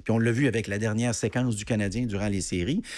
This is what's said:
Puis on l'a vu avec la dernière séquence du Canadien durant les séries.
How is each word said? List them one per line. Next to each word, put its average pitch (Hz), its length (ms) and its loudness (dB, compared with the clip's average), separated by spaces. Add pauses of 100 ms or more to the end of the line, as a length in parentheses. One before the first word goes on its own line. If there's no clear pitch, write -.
Puis 110 80 2
on 113 80 4
l'a 117 100 4
vu 135 160 2
avec 110 220 0
la 101 100 -2
dernière 113 380 0
séquence 120 400 0
du 101 80 -8
Canadien 107 420 0
durant 101 220 -2
les 98 120 0
séries. 98 400 -2 (180)